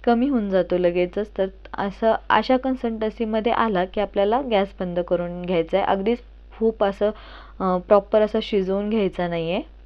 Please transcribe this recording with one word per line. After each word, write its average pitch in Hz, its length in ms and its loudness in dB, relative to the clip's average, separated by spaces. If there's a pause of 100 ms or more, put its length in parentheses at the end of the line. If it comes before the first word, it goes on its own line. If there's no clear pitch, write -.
कमी 240 260 2
होऊन 220 200 0
जातो 180 280 2
लगेचच, 180 600 0
तर 190 80 0 (280)
असं, 220 420 0 (140)
अशा - 280 4
कन्सिस्टन्सीमध्ये 226 920 -2
आला 202 340 0
की 202 160 -4
आपल्याला 202 400 0
गॅस 208 260 0 (120)
बंद 175 200 -4
करून 175 420 -4
घ्यायचा 175 360 0
आहे. - 80 0
अगदीच 202 320 0 (420)
खूप 220 240 0
असं, 202 280 0 (480)
अ, 185 180 0
प्रॉपर 202 440 4
असं 214 200 0
शिजवून 196 480 -2
घ्यायचा 190 380 0
नाही 170 240 -4
आहे. - 340 -6